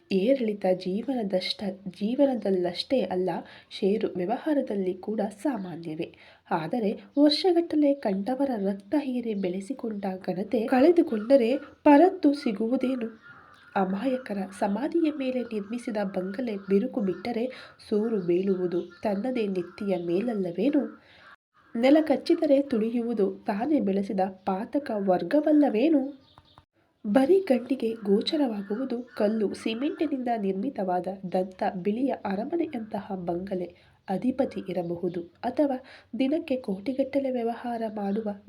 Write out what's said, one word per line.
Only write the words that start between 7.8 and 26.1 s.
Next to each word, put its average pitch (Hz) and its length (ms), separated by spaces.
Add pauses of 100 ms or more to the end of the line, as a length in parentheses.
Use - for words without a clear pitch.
ಕಂಡವರ 254 640
ರಕ್ತ 196 440
ಹೀರಿ 247 340
ಬೆಳೆಸಿಕೊಂಡ 196 720 (220)
ಘನತೆ 214 400
ಕಳೆದುಕೊಂಡರೆ 262 880
ಪರತ್ತು 294 760
ಸಿಗುವುದೇನು? 240 880 (540)
ಅಮಾಯಕರ 208 640 (220)
ಸಮಾಧಿಯ 294 580
ಮೇಲೆ 254 240
ನಿರ್ಮಿಸಿದ 220 640
ಬಂಗಲೆ 196 540
ಬಿರುಕು 202 440
ಬಿಟ್ಟರೆ 220 460 (420)
ಸೂರು 214 320
ಬೀಳುವುದು 180 600
ತನ್ನದೇ 220 640
ನೆತ್ತಿಯ 185 580
ಮೇಲಲ್ಲವೇನು? 208 960 (720)
ನೆಲ 262 260
ಕಚ್ಚಿದರೆ 294 600
ತುಳಿಯುವುದು 226 840
ತಾನೇ 240 320
ಬೆಳೆಸಿದ 196 400 (260)
ಪಾತಕ 233 500
ವರ್ಗವಲ್ಲವೇನು? 269 1160 (920)